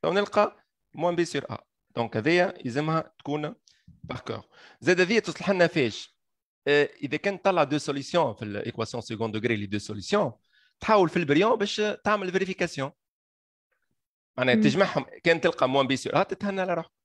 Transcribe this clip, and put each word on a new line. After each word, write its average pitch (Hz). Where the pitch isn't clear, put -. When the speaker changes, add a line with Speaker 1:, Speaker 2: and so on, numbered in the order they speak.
Speaker 1:
تو 170
نلقى 202
موان 170
بي 170
سور 143
آ. -
دونك 113
هذيا 165
يلزمها 151
تكون 151
باغ -
كور. 110
زاد 175
هذيا 196
تصلح 180
لنا 180
فاش؟ 135
آه، 147
إذا 139
كان 196
طلع 180
دو 143
سوليسيون 139
في -
الإيكواسيون 110
سيكوند 110
دوغري، 110
لي 104
دو 101
سوليسيون، 120
تحاول 202
في -
البريون 175
باش 208
تعمل 202
فيريفيكاسيون. 180
معناها 127
Speaker 2:
مم. 220
Speaker 1:
تجمعهم، 185
كان 170
تلقى 160
موان 135
بي 127
سور -
آ -
تتهنى 196
على 180
روحك. 165